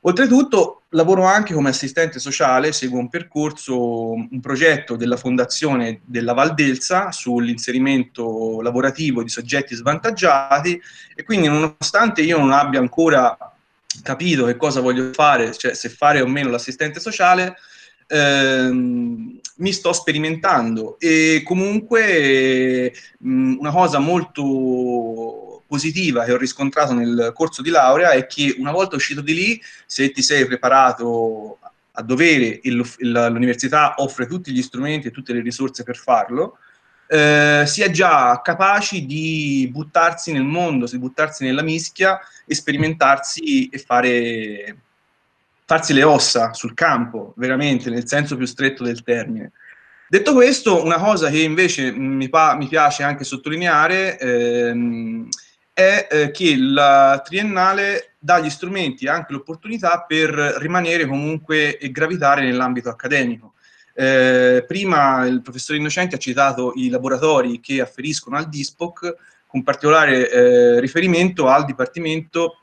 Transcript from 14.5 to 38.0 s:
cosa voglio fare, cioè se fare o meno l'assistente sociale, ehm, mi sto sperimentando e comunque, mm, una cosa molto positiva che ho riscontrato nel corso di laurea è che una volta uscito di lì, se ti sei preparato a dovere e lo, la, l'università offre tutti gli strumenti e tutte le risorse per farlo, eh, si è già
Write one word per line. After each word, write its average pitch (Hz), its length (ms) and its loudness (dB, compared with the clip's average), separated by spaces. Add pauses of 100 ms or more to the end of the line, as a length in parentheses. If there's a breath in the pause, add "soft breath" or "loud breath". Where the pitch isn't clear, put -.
cosa 135 220 -2
voglio 127 320 -2
fare, 131 440 2
cioè - 180 -4
se - 160 -10
fare 147 320 2
o 123 60 2
meno 135 240 -2
l'assistente 151 480 -6
sociale, 185 560 0 (500 loud breath)
ehm, 127 1300 0 (180)
mi 185 160 -4
sto 175 180 -2
sperimentando 151 1080 -2
e 160 440 2
comunque, 143 1500 0 (320 loud breath)
mm, 131 320 0
una 147 140 -6
cosa 151 260 2
molto 123 1600 -4 (120)
positiva 147 560 -2
che 120 100 -2
ho 127 40 2
riscontrato 139 560 -2
nel 120 400 0
corso 160 280 -4
di 151 80 -6
laurea 156 420 6
è 131 160 2
che 139 300 -2
una 139 140 -6
volta 185 240 -2
uscito 139 260 -4
di 147 120 -4
lì, 214 280 -2 (240 loud breath)
se 139 260 -2
ti 135 100 -6
sei 135 240 2
preparato 117 1120 0 (320)
a 113 100 -12
dovere 127 600 2
e 131 100 -2
lo, 120 140 0 (140)
la, 120 300 0
l'università 123 680 0
offre 135 300 -4
tutti 180 240 -8
gli 127 100 0
strumenti 139 460 -6
e 113 40 -8
tutte 127 220 -10
le 120 80 -2
risorse 123 420 -6
per 123 140 -10
farlo, 123 600 -2 (500 soft breath)
eh, 147 580 4
si 175 160 -4
è 196 80 2
già 151 520 4